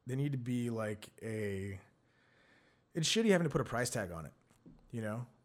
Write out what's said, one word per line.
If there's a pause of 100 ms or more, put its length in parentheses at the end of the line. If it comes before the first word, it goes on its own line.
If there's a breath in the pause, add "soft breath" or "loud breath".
they
need
to
be
like (140)
a, (1160 soft breath)
it's
shitty
having
to
put
a
price
tag
on
it. (580)
You
know, (200)